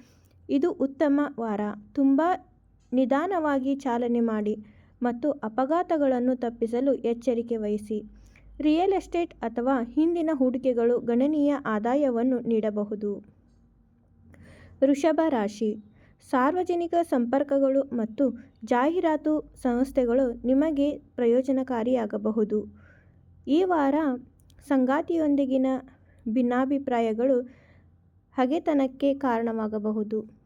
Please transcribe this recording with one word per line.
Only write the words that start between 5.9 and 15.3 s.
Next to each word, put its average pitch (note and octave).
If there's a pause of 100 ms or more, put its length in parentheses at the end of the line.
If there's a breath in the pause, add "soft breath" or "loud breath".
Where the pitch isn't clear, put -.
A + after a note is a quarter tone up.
ತಪ್ಪಿಸಲು A#3+
ಎಚ್ಚರಿಕೆ A#3
ವಹಿಸಿ. G#3+ (580 soft breath)
ರಿಯಲ್ D#4+
ಎಸ್ಟೇಟ್ E4+
ಅಥವಾ A#3+
ಹಿಂದಿನ D#4+
ಹೂಡಿಕೆಗಳು B3
ಗಣನೀಯ C#4+ (120)
ಆದಾಯವನ್ನು A#3+
ನೀಡಬಹುದು. G#3 (1600 loud breath)
ವೃಷಭ D4
ರಾಶಿ, G#3+ (460 soft breath)